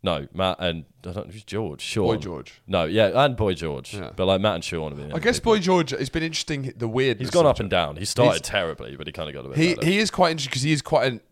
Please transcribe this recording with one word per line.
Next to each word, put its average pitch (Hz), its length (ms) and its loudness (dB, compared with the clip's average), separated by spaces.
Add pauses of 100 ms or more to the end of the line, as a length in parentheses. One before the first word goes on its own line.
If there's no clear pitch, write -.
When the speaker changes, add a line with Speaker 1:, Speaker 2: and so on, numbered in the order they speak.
Speaker 1:
No, 76 300 -2
Matt 92 280 -2
and, 82 240 -2 (200)
I 90 60 -10
don't 87 60 -10 (100)
know, 87 60 -18
who's 107 100 -18
George? 95 380 -6
Sean. 101 260 0
Speaker 2:
Boy 110 120 2
George. 76 500 -12
Speaker 1:
No, 90 160 2
yeah, 104 400 4
and 131 120 2
Boy 101 180 2
George. 73 400 -6
Speaker 2:
Yeah. 90 200 -10
Speaker 1:
But, 92 120 0
like, 95 140 4
Matt 104 160 2
and 87 80 -6
Sean 78 280 -6
have 71 80 -10
been 73 120 -10
Speaker 2:
I 165 60 -4
guess 233 220 0
Speaker 1:
people. 226 140 4
Speaker 2:
Boy 214 40 4
George, 175 340 2
it's 135 180 -4
been 160 120 -4
interesting, 147 540 -6
the 117 100 -4
weirdness 123 400 0
Speaker 1:
He's 117 80 -6
gone 170 120 6
Speaker 2:
of 135 60 8
Speaker 1:
up - 80 0
and 101 100 -2
Speaker 2:
George. - 0 - (160)
Speaker 1:
down. 73 100 -8
He 92 80 -6
started 120 300 4
Speaker 2:
He's 82 80 -2
Speaker 1:
terribly, 78 520 -4
but 76 140 -12
he 76 40 -12
kinda 78 200 -8
got 67 140 -10
a - 20 -12
bit 69 100 -6
Speaker 2:
He, 165 160 4
Speaker 1:
better. - 140 -2
Speaker 2:
he 196 100 2
is 214 140 0
quite 175 180 4
interesting 143 220 -4
'cause 127 100 -2
he 151 100 0
is 139 100 0
quite 135 300 2
an 110 80 -8 (120)